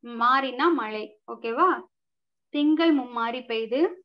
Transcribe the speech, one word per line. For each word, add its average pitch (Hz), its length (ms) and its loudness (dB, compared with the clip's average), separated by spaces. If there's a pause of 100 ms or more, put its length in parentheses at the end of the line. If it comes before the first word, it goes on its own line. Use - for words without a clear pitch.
மாரினா 247 680 0
மழை, 214 300 -4 (240)
ஓகேவா? 233 420 0 (840)
"திங்கள் 311 380 4
மும்மாரி 240 520 -2
பெய்து 226 360 -4 (240)